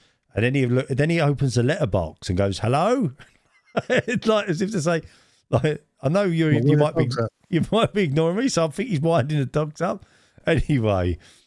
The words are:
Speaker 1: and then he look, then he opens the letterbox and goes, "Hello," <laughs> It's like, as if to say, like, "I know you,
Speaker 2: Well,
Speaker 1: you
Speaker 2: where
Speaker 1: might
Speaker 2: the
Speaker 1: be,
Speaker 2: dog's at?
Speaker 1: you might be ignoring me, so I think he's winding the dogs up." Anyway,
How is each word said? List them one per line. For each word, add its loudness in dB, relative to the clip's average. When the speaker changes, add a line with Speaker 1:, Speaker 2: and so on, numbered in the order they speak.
Speaker 1:
and 0
then 2
he 2
look, 0
then 0
he 0
opens 0
the 2
letterbox -2
and -2
goes, 0
"Hello," 0
<laughs> -4
It's -2
like, 2
as -4
if -2
to -2
say, -2
like, 0
"I -2
know 2
you, 2
Speaker 2:
Well, 4
Speaker 1:
you 2
Speaker 2:
where 6
Speaker 1:
might 2
Speaker 2:
the 2
Speaker 1:
be, 0
Speaker 2:
dog's -4
at? -2
Speaker 1:
you 0
might 0
be 2
ignoring 0
me, 0
so 0
I -4
think -6
he's -2
winding 0
the 0
dogs -4
up." -4
Anyway, 2